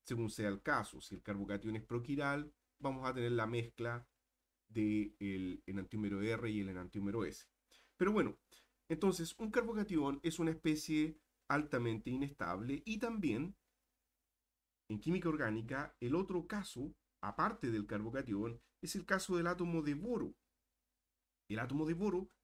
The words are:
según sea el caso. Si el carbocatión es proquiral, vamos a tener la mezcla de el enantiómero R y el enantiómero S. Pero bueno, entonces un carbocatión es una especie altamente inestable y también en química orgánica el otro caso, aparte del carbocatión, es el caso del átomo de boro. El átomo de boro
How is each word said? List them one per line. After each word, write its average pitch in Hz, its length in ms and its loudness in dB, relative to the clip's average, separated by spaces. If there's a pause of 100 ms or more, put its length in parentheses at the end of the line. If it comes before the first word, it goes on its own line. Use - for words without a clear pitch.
según 117 260 -2
sea 107 180 -2
el 101 140 -2
caso. 127 380 0
Si - 160 -10
el - 60 -14
carbocatión 101 520 -2
es 110 100 -6
proquiral, 143 680 -2 (260)
vamos 131 260 -2
a 127 60 2
tener 120 200 0
la 113 140 4
mezcla 117 640 -4 (600)
de 107 500 2
el 95 480 -2
enantiómero 98 560 -2
R 113 260 0
y 107 120 0
el 98 80 0
enantiómero 98 560 -2
S. - 200 -6 (520)
Pero 190 160 6
bueno, 185 260 4 (500)
entonces 170 480 2
un 220 140 -4
carbocatión 202 720 2
es 165 160 0
una 165 140 4
especie 156 640 2 (300)
altamente 120 600 2
inestable 127 800 -2
y 220 120 -2
también 190 580 0 (1300)
en 107 120 -2
química 170 280 2
orgánica 131 720 0
el 120 140 0
otro 180 320 0
caso, 156 480 -6 (260)
aparte 156 520 0
del 104 140 0
carbocatión, 113 760 -2 (180)
es - 140 -6
el 185 100 -4
caso 185 320 2
del 170 120 2
átomo 175 340 0
de 147 120 0
boro. 190 420 -2 (1160)
El 107 80 -2
átomo 135 260 0
de 160 100 2
boro 190 360 0 (140)